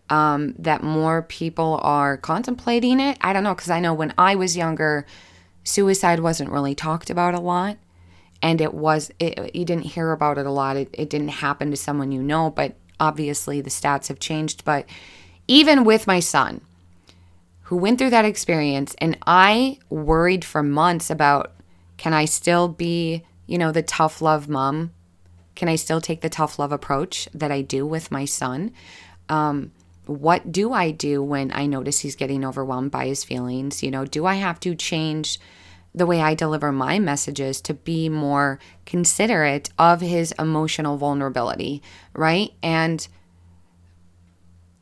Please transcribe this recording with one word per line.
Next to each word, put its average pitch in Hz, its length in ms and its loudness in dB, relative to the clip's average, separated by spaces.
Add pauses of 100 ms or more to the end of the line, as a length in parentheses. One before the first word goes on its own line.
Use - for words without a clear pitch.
(100)
um, 151 480 2
that 160 260 0
more 160 380 2
people 165 600 -2
are 143 340 2
contemplating 240 840 0
it. 277 200 0
I 185 120 2
don't 196 100 2
know, 202 120 0
'cause - 160 -6
I 170 100 2
know 170 140 2
when 156 220 -2
I 190 200 6
was 185 200 -2
younger, 156 500 0 (580)
suicide 190 560 2
wasn't 165 300 -2
really 139 260 -2
talked 160 340 -6
about 175 240 0
a 175 60 -4
lot. 180 380 -2 (640)
And 165 180 2
it 156 140 0
was, 156 440 0
it, - 360 -4
you 175 100 -4
didn't 170 220 -2
hear 165 260 -4
about 151 240 0
it 143 80 -4
a 139 60 -4
lot. 135 260 -2
It, 139 160 -4
it 156 160 -6
didn't 147 200 -4
happen 143 420 -4
to 143 80 -2
someone 139 340 -4
you 131 100 -4
know, 156 280 0
but 143 240 -4 (260)
obviously 147 600 -2
the 135 80 -12
stats 143 380 -2
have 139 100 -10
changed. 156 460 -6
But 147 200 -2 (640)
even 285 360 8
with 220 220 6
my 185 140 4
son, - 400 0 (1080)
who 180 100 0
went 214 200 4
through 262 120 2
that 226 160 6
experience, 147 720 0
and 160 180 0 (100)
I 214 520 6 (100)
worried 160 560 2
for - 180 -2
months 156 460 2
about, 151 440 2 (440)
can 160 160 -2
I 156 140 4
still 175 420 2
be, 165 560 -4 (220)
you - 100 -4
know, 160 160 2
the 160 100 2
tough - 380 0
love 151 300 2
mom? 147 400 -2 (640)
Can 175 160 -2
I 160 60 2
still 160 260 -2
take 165 180 -6
the 165 80 -4
tough 156 300 -2
love 143 140 -4
approach 143 600 -4
that 147 180 -4
I 139 120 -2
do 139 240 -4
with 160 240 -6
my 139 160 -4
son? 143 460 -6 (580)
Um, 151 420 -2 (320)
what 160 480 0
do 208 220 0
I 180 160 2
do 147 320 -2
when 139 320 -2
I 143 100 -2
notice 143 360 -2
he's 139 160 -8
getting 135 280 -4
overwhelmed 135 460 -4
by 131 160 -4
his 135 180 -4
feelings? 127 580 -6
You 139 80 -2
know, 135 140 -4
do 151 220 -4
I 190 80 2
have 190 260 -4
to 180 140 -4
change 156 680 -4 (540)
the 175 100 0
way 170 160 2
I 156 140 2
deliver 156 380 0
my 135 260 0
messages 143 640 -2
to - 100 -6
be 160 380 -4
more 143 480 0 (260)
considerate 175 920 0
of 170 240 6
his 170 360 0
emotional 156 600 -2
vulnerability, 139 840 -2 (300)
right? 165 380 2 (120)
And 165 440 0 (1800)